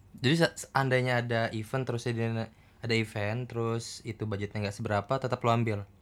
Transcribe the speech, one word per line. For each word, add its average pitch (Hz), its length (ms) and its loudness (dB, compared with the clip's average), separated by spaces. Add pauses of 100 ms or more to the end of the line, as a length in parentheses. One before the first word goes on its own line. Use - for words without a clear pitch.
(200)
Jadi 135 160 6
se-, 165 240 4
seandainya 127 600 2
ada 120 220 0 (100)
event, 113 320 -4
terus 120 220 -4
dia, 117 240 0 (480)
ada 117 180 -4
event, 110 500 -2
terus 117 580 -4
itu - 200 -6
budgetnya 101 380 -4
nggak 101 140 -2
seberapa, 107 400 0
tetap 127 240 0
lo 120 100 2
ambil 110 320 2 (200)